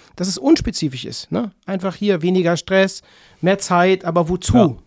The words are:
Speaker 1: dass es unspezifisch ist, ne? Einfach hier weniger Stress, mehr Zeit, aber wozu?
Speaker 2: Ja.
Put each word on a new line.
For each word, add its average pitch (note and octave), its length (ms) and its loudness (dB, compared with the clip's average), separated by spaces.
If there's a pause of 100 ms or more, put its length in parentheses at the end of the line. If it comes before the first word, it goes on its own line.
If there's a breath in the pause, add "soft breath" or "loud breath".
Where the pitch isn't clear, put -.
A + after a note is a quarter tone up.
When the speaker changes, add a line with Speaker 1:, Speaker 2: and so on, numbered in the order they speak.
(160 soft breath)
Speaker 1:
dass F3+ 100 -6
es F#3+ 100 -4
unspezifisch F3+ 680 0
ist, - 260 -12
ne? G3+ 220 -4 (120)
Einfach F#3+ 300 -6
hier G3 280 0
weniger F3 340 2
Stress, F#3+ 460 0 (380 soft breath)
mehr F#3+ 200 0
Zeit, F#3 440 2
aber E3+ 240 0
wozu? F3+ 280 0
Speaker 2:
Ja. F3+ 180 4 (120)